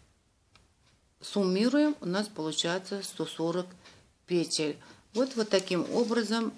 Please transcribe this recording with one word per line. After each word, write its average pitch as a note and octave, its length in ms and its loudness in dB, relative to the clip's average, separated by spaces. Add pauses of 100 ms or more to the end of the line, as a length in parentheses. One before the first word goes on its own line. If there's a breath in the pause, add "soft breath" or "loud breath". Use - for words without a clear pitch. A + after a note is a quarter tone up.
(1200)
суммируем, A#3+ 800 2
у - 60 -10
нас G3 240 -2
получается F3 760 -4
сто - 220 -6
сорок E3+ 400 -2 (640 loud breath)
петель. D#3 500 0 (360 loud breath)
Вот, B3+ 220 0
вот A3 140 0
таким F#3 440 2
образом A3+ 640 0